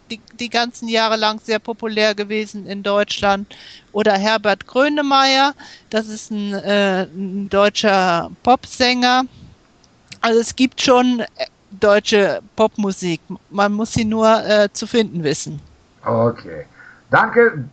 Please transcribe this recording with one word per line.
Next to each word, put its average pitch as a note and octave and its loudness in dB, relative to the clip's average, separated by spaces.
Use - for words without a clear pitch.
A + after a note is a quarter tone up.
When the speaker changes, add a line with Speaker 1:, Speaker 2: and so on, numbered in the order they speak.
Speaker 1:
die, A3 -14
die A#3+ -8
ganzen A#3 -4
Jahre A3+ 0
lang G#3+ -2
sehr G#3+ -2
populär G#3+ -2
gewesen G#3 -6
in G3+ -10
Deutschland, G3+ -2
oder G#3+ 2
Herbert G#3 0
Grönemeyer, C#4 2
das A3 -2
ist A3 -12
ein, G3+ -4
äh, G3 0
ein F#3+ -8
deutscher F#3+ 2
Popsänger. B3 2
Also A#3 2
es - -4
gibt - 0
schon, B3 4
äh, G#3+ -4
deutsche G3+ 2
Popmusik, F#3+ -2
man G3+ 0
muss A3 -4
sie A#3 -2
nur, A3 2
äh, G#3 2
zu - -12
finden F#3+ -2
wissen. D3+ -4
Speaker 2:
Okay. A2+ -2
Danke, G#3+ 2